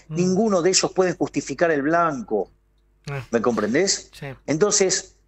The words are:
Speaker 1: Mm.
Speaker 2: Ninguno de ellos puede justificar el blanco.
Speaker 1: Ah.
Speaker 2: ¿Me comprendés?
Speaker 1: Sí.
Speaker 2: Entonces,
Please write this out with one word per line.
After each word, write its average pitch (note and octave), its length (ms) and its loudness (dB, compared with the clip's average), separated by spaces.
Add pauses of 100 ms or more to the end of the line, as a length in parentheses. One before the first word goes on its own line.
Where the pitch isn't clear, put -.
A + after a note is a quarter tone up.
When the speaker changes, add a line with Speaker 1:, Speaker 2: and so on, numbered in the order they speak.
Speaker 1:
Mm. D#3 80 -10
Speaker 2:
Ninguno F#3 480 2
de F3+ 80 2
ellos F3+ 220 0
puede F#3 200 2
justificar D3 580 -2
el C#3+ 120 0
blanco. C#3+ 640 0 (600)
Speaker 1:
Ah. C#3 220 -8
Speaker 2:
¿Me A#2 100 2
comprendés? A#2 680 0 (100)
Speaker 1:
Sí. C#3+ 80 -12 (200)
Speaker 2:
Entonces, F#3 680 0 (120)